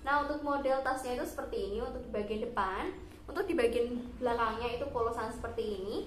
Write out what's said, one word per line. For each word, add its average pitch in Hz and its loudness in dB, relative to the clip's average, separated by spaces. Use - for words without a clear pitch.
Nah, 285 4
untuk 294 -2
model 269 2
tasnya 254 0
itu 311 -2
seperti 220 -4
ini 214 0
untuk 254 -4
di - -10
bagian 214 0
depan. 202 0
Untuk 330 -2
di 320 2
bagian 240 4
belakangnya 233 2
itu 226 -2
polosan 226 0
seperti 214 -2
ini. 208 -2